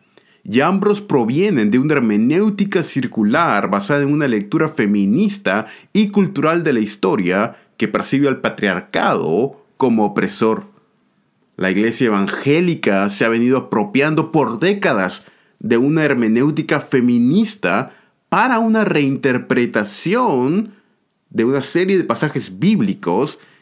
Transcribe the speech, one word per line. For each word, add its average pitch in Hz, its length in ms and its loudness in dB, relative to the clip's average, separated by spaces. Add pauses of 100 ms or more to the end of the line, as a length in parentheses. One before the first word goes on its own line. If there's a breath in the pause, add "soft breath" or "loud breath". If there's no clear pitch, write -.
(440 soft breath)
Y 104 160 -2
ambos 196 420 2
provienen 131 680 0
de 123 80 4
una 151 140 2
hermenéutica 156 880 0
circular 113 880 0
basada 143 320 0
en 139 80 0
una 147 160 0
lectura 117 400 0
feminista 104 1000 0 (280 loud breath)
y 202 160 2
cultural 170 540 0
de 156 100 0
la 113 80 2
historia 98 720 -2 (220 loud breath)
que 110 100 -2
percibe 107 400 0
al 113 140 -2
patriarcado 101 1200 -2 (120)
como 113 280 2
opresor. 104 640 -2 (880)
La 92 140 -2
iglesia 117 360 0
evangélica 104 1040 0
se 101 160 -2
ha 113 40 2
venido 120 280 2
apropiando 135 760 -2
por 117 280 0
décadas 160 640 -2 (340 soft breath)
de 117 180 0
una 151 280 2
hermenéutica 139 760 0
feminista 123 1120 0 (380 loud breath)
para 226 300 2
una 220 260 2
reinterpretación 135 1900 0 (560 loud breath)
de 113 140 -2
una 135 180 0
serie 185 360 0
de 165 80 0
pasajes 117 540 -4
bíblicos 123 800 0 (220 soft breath)